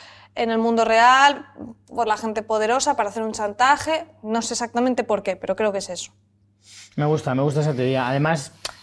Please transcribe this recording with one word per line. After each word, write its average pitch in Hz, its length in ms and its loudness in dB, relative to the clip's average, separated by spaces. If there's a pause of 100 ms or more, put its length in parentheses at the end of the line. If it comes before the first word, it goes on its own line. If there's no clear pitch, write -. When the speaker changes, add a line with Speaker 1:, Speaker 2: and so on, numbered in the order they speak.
(340)
Speaker 1:
en 233 160 -2
el 226 80 0
mundo 226 260 2
real, 254 640 6 (400)
por 226 200 -4
la 214 100 0
gente 220 260 -6
poderosa, 220 520 0
para 214 140 -2
hacer 220 140 -6
un 220 100 -4
chantaje. 277 760 0 (160)
No 220 200 -2
sé 233 120 -6
exactamente 240 480 -2
por 214 200 -2
qué, 185 140 -4
pero 190 200 -4
creo 214 160 0
que 196 60 -4
es 190 100 -10
eso. - 240 -12 (840)
Speaker 2:
Me 147 100 0
gusta, 147 280 0
me 131 80 0
gusta 147 180 0
esa 151 140 0
teoría. 127 340 0
Además, 147 440 -2 (300)